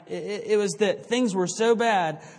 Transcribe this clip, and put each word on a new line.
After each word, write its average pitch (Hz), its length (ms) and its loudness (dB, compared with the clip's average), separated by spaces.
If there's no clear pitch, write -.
it, - 80 -10
it, 185 320 -8
it 214 100 2
was 202 220 2
that 202 280 0
things 233 280 0
were 185 120 0
so 226 280 2
bad 190 480 0